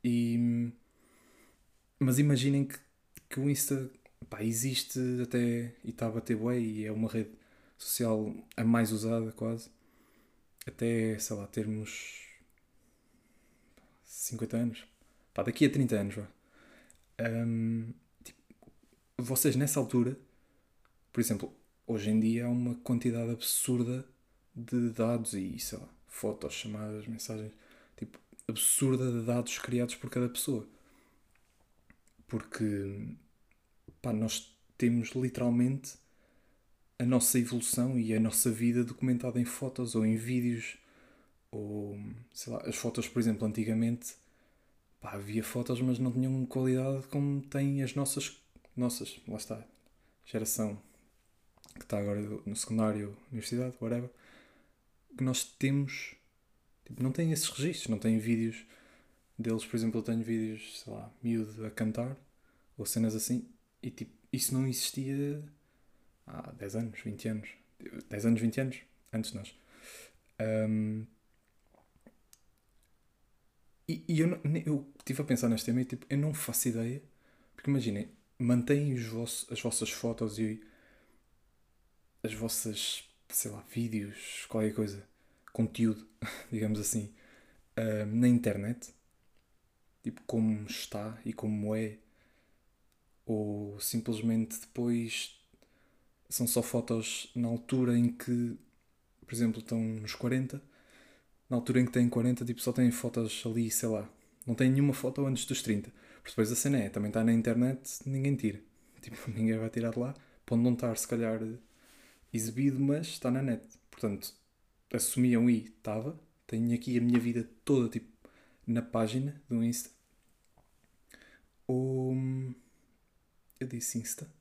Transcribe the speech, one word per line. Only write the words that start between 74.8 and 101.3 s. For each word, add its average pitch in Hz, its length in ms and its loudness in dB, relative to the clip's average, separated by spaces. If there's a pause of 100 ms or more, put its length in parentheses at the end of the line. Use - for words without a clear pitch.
tive 135 160 -4
a 147 40 -2
pensar 123 240 2
neste 113 180 2
tema 123 140 2
e 127 40 0
tipo, 123 240 -8
eu 139 80 0
não 151 160 2
faço - 360 -2
ideia, 120 340 -2 (540)
porque - 120 -6
imaginem, 113 400 0 (300)
mantêm 127 560 4
os 120 100 -4
vossos, 113 460 -6
as 117 100 -6
vossas 113 300 -2
fotos 110 480 -4
e 110 240 -2 (1600)
as 110 100 -2
vossas, 110 720 -4 (260)
sei - 220 -2
lá, 104 180 -12
vídeos, 110 800 -4
qualquer 107 260 0
coisa, 101 300 -4 (480)
conteúdo, 113 540 2 (160)
<laughs> - 300 -10
digamos 107 260 0
assim, 104 340 -2 (640)
ah, 107 300 0
na 117 220 6
internet, 117 640 2 (1120)
tipo, - 200 -8
como 110 420 0
está 110 580 -8
e 113 80 -4
como 107 420 -2
é, 110 240 -2 (1300)
ou 104 540 -4
simplesmente 113 800 0
depois 117 760 -2 (920)
são - 180 -2
só 120 160 2
fotos 117 720 -2
na 120 140 0
altura 123 500 2
em 120 100 6
que, 120 480 -2 (720)
por - 80 -10
exemplo, 113 260 2
estão 113 200 -2
nos 110 340 -4
quarenta, 131 480 -2 (880)